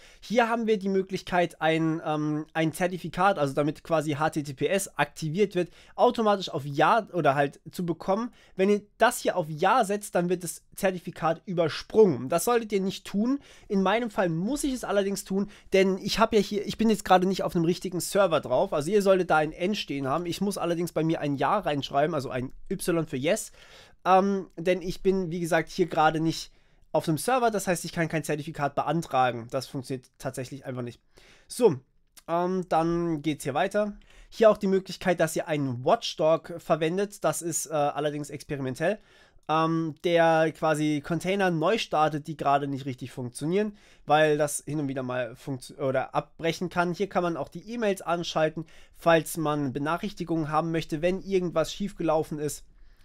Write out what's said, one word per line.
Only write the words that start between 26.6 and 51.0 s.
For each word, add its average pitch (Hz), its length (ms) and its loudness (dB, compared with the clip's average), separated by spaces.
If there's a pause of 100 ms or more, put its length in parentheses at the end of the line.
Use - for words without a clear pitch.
auf 156 160 0
einem 156 100 2
Server, 240 320 2
das 208 160 -2
heißt, 180 180 -2
ich 165 80 -10
kann 165 160 -2
kein 160 160 -4
Zertifikat 151 500 -4
beantragen. 127 760 0
Das 135 160 -4
funktioniert 131 400 -8 (100)
tatsächlich 131 480 -10
einfach 127 160 -8
nicht. 120 180 -10 (480)
So, 208 300 4 (500)
ähm, 180 440 -2
dann 170 500 0
geht's 151 240 -6
hier 139 80 -4
weiter. 202 460 -2 (320)
Hier 220 180 6
auch 208 80 6
die 208 100 -4
Möglichkeit, 190 540 0
dass 160 160 0
ihr 175 100 -4
einen 135 380 -2
Watchdog 165 720 0
verwendet. 170 640 -2
Das 160 200 -2
ist, 165 240 -4
äh, 160 80 -6
allerdings 147 560 -2
experimentell. 147 680 -4 (480)
Ähm, 160 580 0
der 165 480 4
quasi 151 520 0
Container 185 460 0
neu 170 260 2
startet, 156 520 0
die 156 100 -10
gerade 143 280 2
nicht 139 200 -6
richtig 127 240 -8
funktionieren, 175 640 -2 (300)
weil 151 320 4
das 147 260 -2
hin 151 160 -4
und 139 80 -2
wieder 131 140 -6
mal 123 340 -6
funktio-, - 400 -10
oder 131 380 2
abbrechen 160 560 -2
kann. 175 240 0
Hier 196 160 -2
kann 185 140 0
man 170 120 -2
auch 143 120 -6
die 175 260 -16
E-Mails 208 260 0
anschalten, 160 640 -2 (300)
falls 165 420 2
man 147 380 -2
Benachrichtigungen 160 720 -4
haben 160 240 0
möchte, 160 300 -4